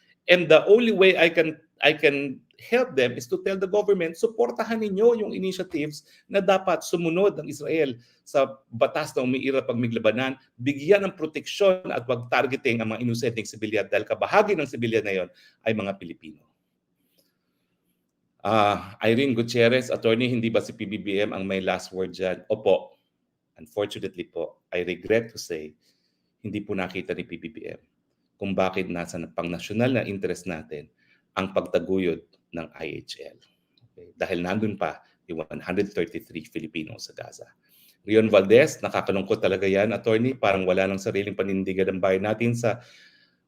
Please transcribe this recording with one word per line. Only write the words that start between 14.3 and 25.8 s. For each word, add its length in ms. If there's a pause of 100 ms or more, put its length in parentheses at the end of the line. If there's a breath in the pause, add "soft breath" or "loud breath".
ng 80
sibilyan 400
na 160
yon 80 (400 soft breath)
ay 80
mga 240
Pilipino." 400 (2000)
Ah, 560
Irene 320
Gutierrez, 560
"Attorney, 400
hindi 160
ba 160
si 80
P 160
B 80
B 240
M 160
ang 80
may 160
last 320
word 240
dyan?" 320
Opo. 480 (640)
Unfortunately 640
po, 480
I 160
regret 480
to 60
say, 340 (640)